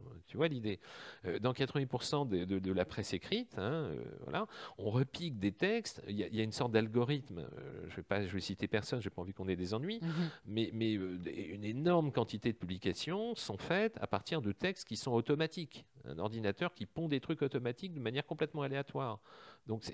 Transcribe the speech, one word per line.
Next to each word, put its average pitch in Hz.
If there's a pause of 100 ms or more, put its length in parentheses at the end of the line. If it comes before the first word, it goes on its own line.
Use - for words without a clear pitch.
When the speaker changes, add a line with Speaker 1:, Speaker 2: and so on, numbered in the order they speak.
(260)
Speaker 1:
Tu -
vois 151
l'idée. 107 (440)
Euh, 87
dans 120
quatre-vingts 135
pour 123
cent 143
de, 92
de, 95
de 95
la 92
presse -
écrite, 226
hein, 104
euh, 87 (200)
voilà, 180 (300)
on 104
repique 135
des 98
textes. 214
Il 104
y 101
a, -
il 98
y 110
a 110
une 110
sorte 120
d'algorithme. 113
Euh, 82
je 90
vais 90
pas, 98
je 90
vais 98
citer 98
personne, 110
j'ai 101
pas 92
envie 95
qu'on 95
ait 92
des 90
ennuis. 180
Speaker 2:
Mhm. 165 (340)
Speaker 1:
Mais, 107
mais, 110
euh, 92
des, 87
une 98
énorme 147
quantité 113
de -
publications 151
sont -
faites 208
à 98
partir 131
de 101
textes -
qui 110
sont -
automatiques. 147 (180)
Un 69
ordinateur 107
qui 107
pond 165
des 139
trucs 156
automatiques 131
de 147
manière 123
complètement 156
aléatoire. 135 (460)
Donc, 110
c'est, -